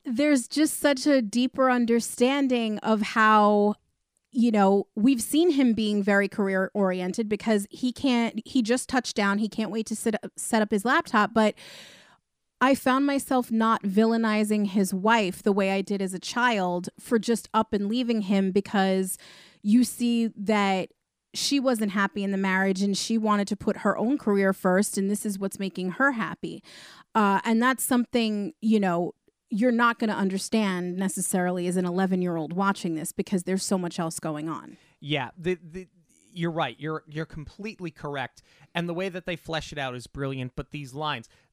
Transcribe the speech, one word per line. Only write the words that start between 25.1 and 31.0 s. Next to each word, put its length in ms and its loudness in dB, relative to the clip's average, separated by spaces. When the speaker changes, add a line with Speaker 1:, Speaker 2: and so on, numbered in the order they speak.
Speaker 1:
this 160 -4
is 120 -4
what's 200 -6
making 340 -6
her 200 2
happy. 500 -8
Uh, 300 4
and 180 2
that's 220 0
something, 760 0
you 180 4
know, 320 0
you're 200 2
not 280 2
gonna 160 0
understand 840 -2
necessarily 720 -2